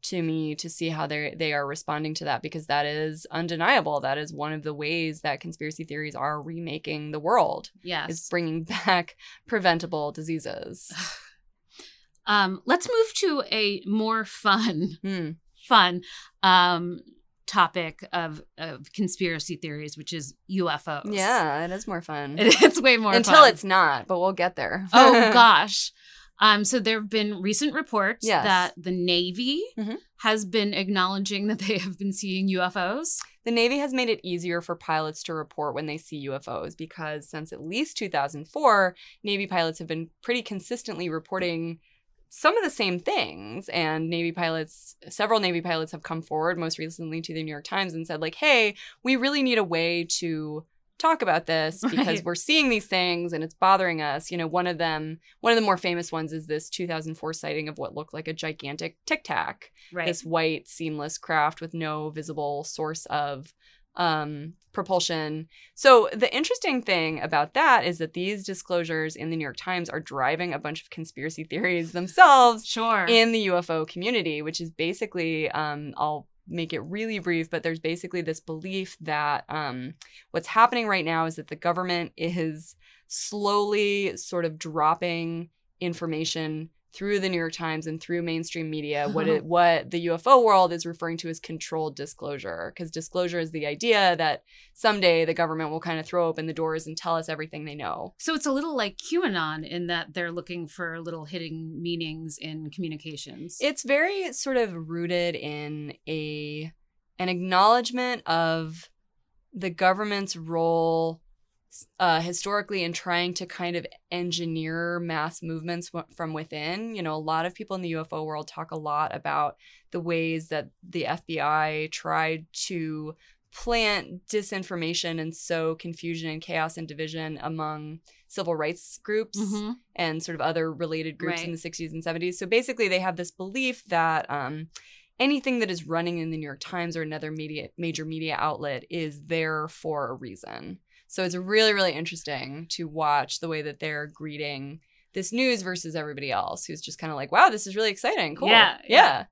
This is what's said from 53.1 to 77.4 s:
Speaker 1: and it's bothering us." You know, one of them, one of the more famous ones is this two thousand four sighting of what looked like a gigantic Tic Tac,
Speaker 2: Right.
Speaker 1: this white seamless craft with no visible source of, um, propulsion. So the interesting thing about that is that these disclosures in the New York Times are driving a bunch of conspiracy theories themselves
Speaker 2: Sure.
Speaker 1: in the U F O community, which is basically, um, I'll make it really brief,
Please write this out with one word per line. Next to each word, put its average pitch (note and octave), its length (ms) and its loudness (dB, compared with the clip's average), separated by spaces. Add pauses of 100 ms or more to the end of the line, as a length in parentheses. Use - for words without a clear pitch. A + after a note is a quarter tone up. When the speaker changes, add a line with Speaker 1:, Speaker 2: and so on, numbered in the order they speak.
Speaker 1:
and D#3 100 -4
it's D#3+ 120 -10
bothering F#3 460 4
us." D3 300 -4
You F3 60 -4
know, E3 100 -2
one F3 200 0
of F3 120 -2
them, D#3 400 -2 (220)
one A#3 100 4
of A3+ 60 8
the A3+ 80 4
more F#3+ 120 4
famous F3 340 -2
ones D#3+ 220 -4
is D#3 140 -8
this D3+ 240 -4
two F3 160 -6
thousand D#3+ 320 -6
four D#3+ 140 -6
sighting D3+ 360 -6
of D3+ 80 -12
what C#3 160 -8
looked D3+ 220 -10
like D#3+ 120 -8
a D#3+ 60 -6
gigantic D#3 720 -8
Tic D#4 180 -2
Tac, - 480 -4 (200)
Speaker 2:
Right. E3+ 160 -4
Speaker 1:
this E3+ 180 -4
white D#3+ 420 0
seamless D#3 520 -6
craft D#3 420 0
with E3 140 -10
no D#3 340 -4
visible D3+ 540 -6
source D#3 440 -6
of, C#3+ 460 -4 (420)
um, D#3 580 -2 (180)
propulsion. D#3+ 760 -2 (280)
So B3+ 380 8
the G#3+ 220 2
interesting D4+ 460 0
thing D#3+ 400 0
about D#3 320 0
that B3+ 320 6
is F3 140 -2
that D#3+ 140 -4
these F#3+ 300 -4
disclosures E3 720 -2
in D#3+ 140 -6
the E3 60 -2
New D#3+ 80 -4
York C3 140 -8
Times F3+ 320 -4
are - 100 -4
driving D#3 540 -2
a C3 40 -4
bunch D#3 240 -6
of - 80 -20
conspiracy D#3+ 540 -10
theories E3+ 480 -2
themselves A#3+ 720 8
Speaker 2:
Sure. A3 420 0
Speaker 1:
in A3+ 260 8
the A3 80 2
U F3+ 160 4
F F3 120 -2
O D#3+ 160 0
community, F3 560 -2
which D#3+ 200 -6
is E3 100 -10
basically, E3 800 -2
um, D3+ 460 -4
I'll D3+ 300 -2 (200)
make E3 260 -6
it C#3+ 60 -4
really G#3 400 -6
brief, E3 320 -2